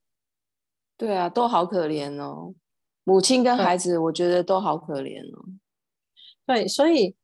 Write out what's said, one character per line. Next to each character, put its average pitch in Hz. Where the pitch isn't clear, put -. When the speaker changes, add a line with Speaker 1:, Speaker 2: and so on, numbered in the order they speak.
Speaker 1:
对 220
啊， 175
都 233
好 180
可 175
怜 143
哦。 156
母 190
亲 254
跟 247
孩 180
子， 180
Speaker 2:
对。 170
Speaker 1:
我 165
觉 175
得 180
都 190
好 156
可 156
怜 -
哦。 -
Speaker 2:
对， 226
所 277
以 254